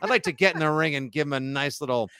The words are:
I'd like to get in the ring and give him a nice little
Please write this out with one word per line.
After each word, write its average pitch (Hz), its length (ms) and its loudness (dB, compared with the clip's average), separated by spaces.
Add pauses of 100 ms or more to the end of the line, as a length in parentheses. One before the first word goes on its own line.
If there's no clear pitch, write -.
I'd 208 80 0
like 254 140 2
to 175 80 0
get 180 220 2
in 160 60 -2
the 156 100 2
ring 156 240 2
and 135 180 -4
give 151 140 0
him 143 60 -4
a 135 80 0
nice 139 400 -4
little 123 400 0